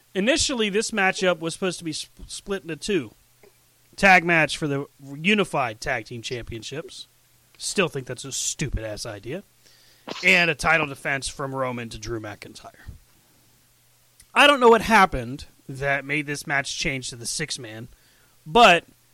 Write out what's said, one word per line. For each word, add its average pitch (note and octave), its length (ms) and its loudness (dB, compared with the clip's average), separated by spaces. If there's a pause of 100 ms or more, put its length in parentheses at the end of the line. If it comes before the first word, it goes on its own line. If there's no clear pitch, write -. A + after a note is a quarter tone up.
(140)
Initially, A3+ 560 0
this G#3+ 220 -2
matchup F#3 480 0
was E3 120 -4
supposed F#3 280 -4
to E3+ 40 -14
be D#3+ 80 -6
sp-, - 340 -12
split - 360 -8
into E3 140 -8
two. D3+ 360 -2 (840)
Tag F#3 280 6
match E3 320 2
for D#3+ 100 -6
the C#3 200 -2 (180)
unified D3 800 -2
tag A#2+ 240 -4
team A#2+ 160 -12
championships. A#2+ 840 -10 (520)
Still - 300 -2
think C3+ 180 -10
that's B2+ 180 -12
a C#3 80 -12
stupid-ass A2 720 -6
idea. A#2 380 -12 (840)
And F3+ 260 4
a D3+ 40 0
title D#3+ 320 2
defense C#3 420 -4
from C3+ 260 -8
Roman A#2+ 360 -4
to A2+ 80 -14
Drew A2+ 220 -8
McIntyre. - 520 -16 (1600)
I B3+ 140 8
don't C#4+ 140 6
know A#3+ 100 10
what A3+ 120 8
happened D#3+ 600 2 (240)
that C#3 380 -4
made D3 200 -2
this C#3+ 200 -8
match C#3 320 -4
change C#3+ 320 -4
to B2 60 -14
the A#2 100 -12
six-man, A#2+ 600 -10 (580)
but F3 380 8 (300)